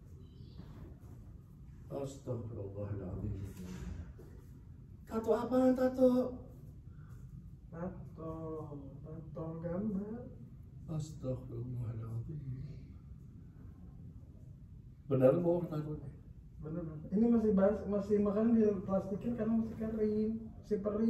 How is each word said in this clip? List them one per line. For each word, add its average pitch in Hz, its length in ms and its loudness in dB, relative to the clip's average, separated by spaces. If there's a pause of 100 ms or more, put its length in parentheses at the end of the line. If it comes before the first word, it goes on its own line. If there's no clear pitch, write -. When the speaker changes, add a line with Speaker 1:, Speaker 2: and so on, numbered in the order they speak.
(1900)
Speaker 1:
Astagfirullahaladzim. 104 1400 -4 (1700)
Tato 226 240 2
apaan, 254 480 6
tato? 254 320 8 (1600)
Speaker 2:
Tato, 165 600 -6 (680)
tato 160 460 -8 (180)
gambar. 202 560 -2 (680)
Speaker 1:
Astagfirullahaladzim. 120 1500 -4 (2750)
Benar 135 320 10
bohong 170 320 4
tatonya? 151 360 -4 (560)
Speaker 2:
Bener. 160 200 -6 (320)
Ini 226 160 6
masih 214 240 6
bas-, 196 320 6
masih 202 320 4
makan 214 360 6
di 220 80 10 (200)
plastikin 196 560 0
karena 226 240 4
masih - 160 -4
kering. 220 520 2 (320)
Masih 208 200 2
perih 214 260 2